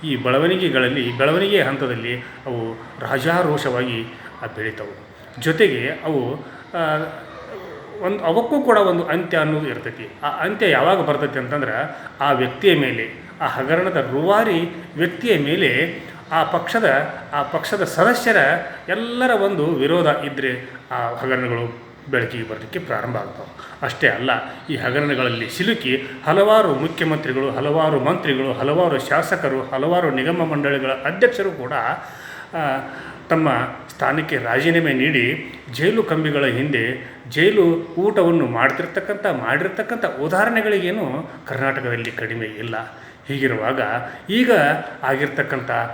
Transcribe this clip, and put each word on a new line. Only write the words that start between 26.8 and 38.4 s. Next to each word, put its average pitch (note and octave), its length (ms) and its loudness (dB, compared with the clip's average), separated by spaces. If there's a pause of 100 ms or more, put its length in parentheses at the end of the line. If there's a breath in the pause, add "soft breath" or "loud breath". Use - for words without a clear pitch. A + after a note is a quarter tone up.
ಹಲವಾರು D3 500 2
ಮಂತ್ರಿಗಳು, C3+ 520 0
ಹಲವಾರು D3 460 2
ಶಾಸಕರು, C#3 640 0
ಹಲವಾರು D#3 480 0
ನಿಗಮ D#3 340 0
ಮಂಡಳಿಗಳ C#3+ 480 0
ಅಧ್ಯಕ್ಷರು F#3 580 2
ಕೂಡ, C#3 220 -8 (840 loud breath)
ಆ, D3 220 0 (520 loud breath)
ತಮ್ಮ D#3+ 200 4 (400)
ಸ್ಥಾನಕ್ಕೆ D3+ 480 -2
ರಾಜೀನಾಮೆ C#3+ 560 2
ನೀಡಿ C3 680 0 (120)
ಜೈಲು F3 300 2
ಕಂಬಿಗಳ D3+ 420 0
ಹಿಂದೆ B2+ 720 -2 (140)
ಜೈಲು F#3+ 320 4 (360)
ಊಟವನ್ನು E3+ 480 4